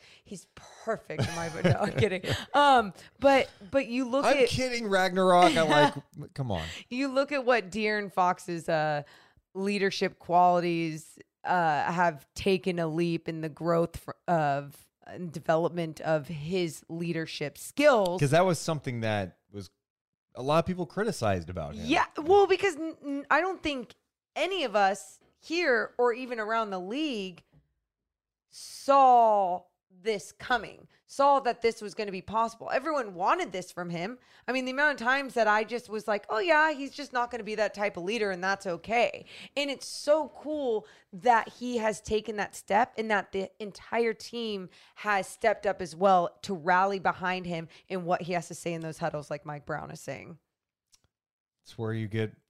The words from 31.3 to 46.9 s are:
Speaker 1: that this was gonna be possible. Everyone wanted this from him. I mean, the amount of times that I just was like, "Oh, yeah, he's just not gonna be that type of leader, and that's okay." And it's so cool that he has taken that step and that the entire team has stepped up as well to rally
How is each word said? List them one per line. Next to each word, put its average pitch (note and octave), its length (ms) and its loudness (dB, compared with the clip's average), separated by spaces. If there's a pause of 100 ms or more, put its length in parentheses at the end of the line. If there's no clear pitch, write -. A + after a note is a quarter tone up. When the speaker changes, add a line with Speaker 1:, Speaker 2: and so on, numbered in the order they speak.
Speaker 1:
that B3 240 -2
this A3+ 180 0
was G#3 140 -12
gonna G#3 160 -6
be F#3 120 -8
possible. A3+ 500 -4
Everyone C4 420 -2
wanted A#3 380 0
this F#3 180 -8
from F3 200 -10
him. F3+ 280 -6 (300)
I A#3 40 -4
mean, B3+ 120 -2
the B3+ 80 -4
amount C#4 280 0
of A3+ 60 -8
times C4+ 280 0
that A3+ 120 2
I G#3+ 160 4
just A#3 260 -8
was G#3+ 200 -8
like, G3+ 200 -4
"Oh, - 120 -2
yeah, D#4+ 320 4
he's C#4 180 -8
just - 220 -12
not A#3+ 180 -2
gonna A#3 140 -8
be G#3+ 100 -8
that G3+ 200 0
type G3+ 220 -4
of F3 60 -6
leader, G#3 300 -2
and F3+ 100 -8
that's G3 240 -2
okay." F#3+ 580 -2 (320)
And C#4+ 140 -2
it's - 160 -10
so D4 500 0
cool C4+ 500 -4 (260)
that A3 380 2
he B3 260 -6
has A3 240 -2
taken G#3+ 360 -4
that G3 200 -6
step A3 420 0
and A3 140 -4
that G3 180 -2
the F#3+ 200 -4 (100)
entire A3 520 -4
team G#3+ 580 -10 (260)
has G3+ 320 -2
stepped G#3 380 -2
up F#3+ 140 0
as D#3+ 140 -10
well F3+ 480 4
to G3 120 -6
rally F#3 440 2